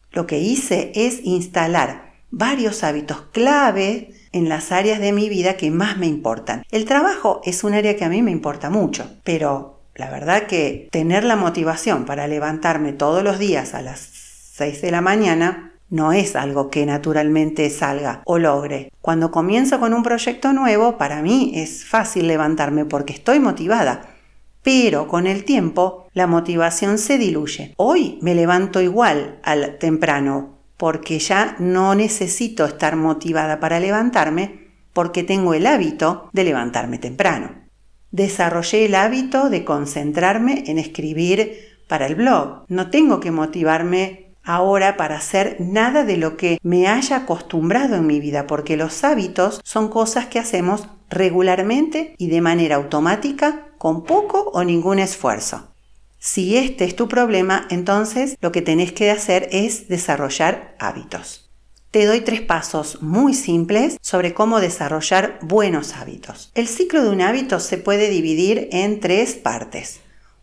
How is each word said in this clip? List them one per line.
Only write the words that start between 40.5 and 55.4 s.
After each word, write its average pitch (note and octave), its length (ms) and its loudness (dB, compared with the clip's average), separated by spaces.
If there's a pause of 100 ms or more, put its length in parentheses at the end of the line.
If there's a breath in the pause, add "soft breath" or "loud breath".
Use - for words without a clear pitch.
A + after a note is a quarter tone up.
en D#3 100 -2
escribir E3 1000 -2 (100)
para C3+ 200 -2
el D#3 80 -2
blog. G#3+ 520 0
No F3+ 220 -2
tengo C#4+ 320 4
que F3 100 -4
motivarme E3+ 1000 0 (100)
ahora F#3+ 540 2
para D3+ 180 -2
hacer F#3+ 460 -2
nada A3+ 420 2
de G3+ 140 0
lo D#3+ 180 -2
que E3+ 260 0
me F3+ 260 4
haya C4 280 2
acostumbrado G#3 800 0
en E3 100 2
mi D3 140 2
vida, C#3+ 260 -4
porque D3+ 300 -4
los D#3 300 -2
hábitos G3+ 580 0
son A3 240 -2
cosas A3+ 380 -2
que - 140 -4
hacemos G3+ 500 -2 (200)
regularmente F#3+ 1080 0
y F3 100 -4
de E3+ 140 2
manera E3 340 2
automática, G#3 1000 0
con E3 260 -2
poco F#4 500 0
o F3+ 120 0
ningún F3 340 2
esfuerzo. - 720 -4 (480)